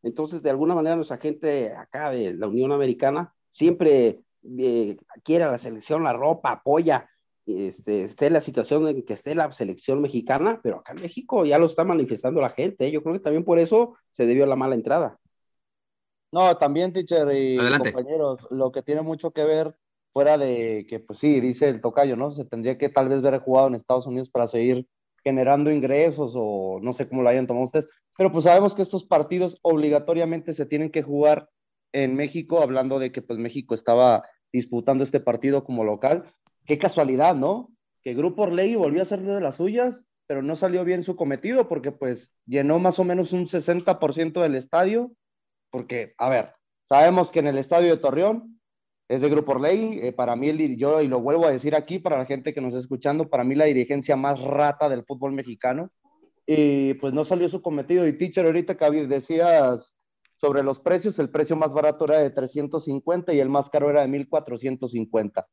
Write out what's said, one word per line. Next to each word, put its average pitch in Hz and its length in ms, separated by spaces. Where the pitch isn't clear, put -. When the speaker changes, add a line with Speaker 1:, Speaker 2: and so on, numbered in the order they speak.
Speaker 1:
Entonces, 151 400
de 151 60
alguna 151 260
manera, 165 200
nuestra 151 220
gente 147 580
acá 139 360
de 110 220
la 95 140
Unión 123 240
Americana 139 640
siempre, 156 680
eh, 117 380
quiere 165 220
a 143 60
la 120 60
selección, 120 460
la 135 100
ropa, 143 380
apoya, 143 580
este, 98 580
esté 143 260
la 160 120
situación 147 460
en 135 160
que 110 100
esté 139 200
la 156 200
selección 120 480
mexicana, 139 600
pero 107 180
acá - 140
en 165 80
México 185 440
ya 143 120
lo 170 80
está 160 180
manifestando 147 580
la 127 80
gente, 156 360
¿eh? 147 60
Yo 151 100
creo 160 120
que 196 80
también 156 240
por 170 120
eso 220 380
se 123 140
debió 127 180
a 139 40
la 135 100
mala 131 180
entrada. 120 420
Speaker 2:
No, 175 260
también, 160 340
teacher 170 420
y 131 240
Speaker 3:
Adelante. 127 360
Speaker 2:
compañeros, 135 580
lo 131 200
que 135 120
tiene 151 180
mucho 160 300
que 151 140
ver, 156 300
fuera 147 260
de 117 520
que, 113 100
pues - 200
sí, 147 200
dice 127 300
el 117 100
tocayo, 127 360
¿no? 139 160
Se 143 120
tendría 120 340
que 143 120
tal 135 180
vez 135 140
ver 131 180
jugado 131 280
en 127 80
Estados 127 320
Unidos 127 220
para 120 180
seguir 123 380
generando 139 480
ingresos 143 640
o 98 460
no 120 120
sé 127 140
cómo 131 140
lo 120 80
hayan 127 180
tomado 127 180
ustedes, 147 220
pero 190 140
pues 160 120
sabemos 190 320
que 196 60
estos 185 240
partidos 175 560
obligatoriamente 160 920
se 151 120
tienen 151 260
que 156 120
jugar 147 460
en 135 220
México, 151 460
hablando 131 380
de 127 120
que, 127 100
pues, 117 180
México 120 340
estaba 120 500
disputando 123 520
este 135 160
partido 135 440
como 120 200
local. 131 420
Qué 147 120
casualidad, 151 580
¿no? 185 340
Que 127 100
Grupo 175 300
Orlegui 190 320
volvió 170 260
a - 20
hacer 190 180
de 202 180
las 147 160
suyas, 240 500
pero 139 140
no 151 140
salió 180 280
bien 180 200
su 185 120
cometido 185 540
porque, 143 220
pues, 123 420
llenó 139 340
más 180 200
o 185 60
menos 180 280
un 180 140
sesenta 175 520
por 147 140
ciento 165 280
del 151 140
estadio, 190 560
porque, 120 480
a 123 120
ver, 123 240
sabemos 170 420
que 165 80
en 147 80
el 139 100
estadio 170 320
de 160 120
Torreón 196 580
es 127 120
de 147 80
Grupo 147 240
Orlegui, 196 480
eh, 123 100
para 120 240
mí, 135 140
el 156 80
dir-, 139 200
yo, 147 240
y 147 60
lo 127 140
vuelvo 160 240
a 151 60
decir 135 240
aquí 165 240
para 160 180
la 131 80
gente 135 280
que 147 60
nos 127 100
está 127 120
escuchando, 143 480
para 123 160
mí 131 100
la 151 100
dirigencia 139 520
más 139 240
rata 143 480
del 123 160
fútbol 135 260
mexicano, 131 600
y 143 500
pues 135 180
no 151 120
salió 175 240
su 180 120
cometido. 165 460
Y 147 100
teacher, 175 280
ahorita 175 300
que 160 100
hab-, 147 220
decías 139 880
sobre 139 280
los 135 160
precios, 180 400
el 139 100
precio 156 260
más 156 180
barato 151 320
era 151 140
de 143 100
trescientos 147 560
cincuenta 170 480
y 147 60
el 135 100
más 139 200
caro 147 200
era 147 120
de 135 60
mil 139 220
cuatrocientos 123 640
cincuenta. 110 600